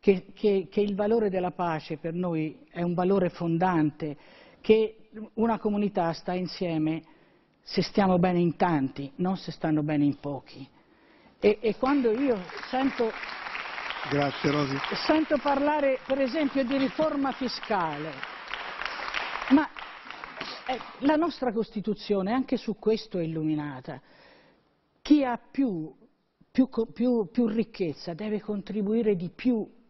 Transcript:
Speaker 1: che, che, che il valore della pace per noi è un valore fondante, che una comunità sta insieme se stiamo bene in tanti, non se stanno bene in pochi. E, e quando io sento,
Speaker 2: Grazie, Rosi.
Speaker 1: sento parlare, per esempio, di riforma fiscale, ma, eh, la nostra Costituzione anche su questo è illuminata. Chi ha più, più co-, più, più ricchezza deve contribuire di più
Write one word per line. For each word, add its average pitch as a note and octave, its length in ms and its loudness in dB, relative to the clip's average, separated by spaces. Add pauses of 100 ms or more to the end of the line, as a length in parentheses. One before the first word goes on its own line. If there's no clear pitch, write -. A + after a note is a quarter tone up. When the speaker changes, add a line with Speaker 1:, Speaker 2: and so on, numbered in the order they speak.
Speaker 1:
che, F#3+ 320 4
che, G3 380 2
che - 100 0
il G#3 140 0
valore G#3 360 2
della F3+ 200 -2
pace E3 460 -4
per E3 180 -6
noi E3 560 -2
è F3 120 -6
un F3 120 0
valore F3+ 340 2
fondante, E3 880 0 (440)
che A3 480 4 (260)
una A3 240 2
comunità G3+ 540 0
sta - 200 -6
insieme E3 680 -2 (580)
se - 220 -2
stiamo F#3+ 360 4
bene F3+ 200 4
in F3 180 2
tanti, C#3 600 0
non F#3 200 0
se - 160 -10
stanno D#3 300 0
bene D3 220 2
in C#3 140 2
pochi. C3+ 480 -10 (760)
E, G#3 200 4
e G#3+ 160 0
quando C4 360 2
io B3 260 2 (320)
sento, B3+ 400 0 (960)
Speaker 2:
Grazie, C#3+ 420 0
Rosi. C#3 260 0 (300)
Speaker 1:
sento D#4 320 2
parlare, C#4+ 680 2
per C4 140 0
esempio, C4+ 440 0
di B3+ 120 -2
riforma C#4 560 0
fiscale, D#3+ 800 -4 (1400)
ma, C#4 180 6 (1000)
eh, C4 120 -4 (220)
la D4 160 4
nostra D4 360 0
Costituzione G3+ 800 -2
anche B3+ 240 0
su - 220 -4
questo G#3+ 400 -2
è F3 40 0
illuminata. D3+ 760 -4 (1000)
Chi D4 220 6
ha A#3+ 120 0 (140)
più, F#3 420 -2 (580)
più C4 180 4
co-, A3+ 180 -2
più, A#3 440 0
più A#3+ 180 2
ricchezza F#3 680 -4
deve G#3 260 -4
contribuire G#3 760 0
di E3+ 180 -6
più A#3 340 0 (220)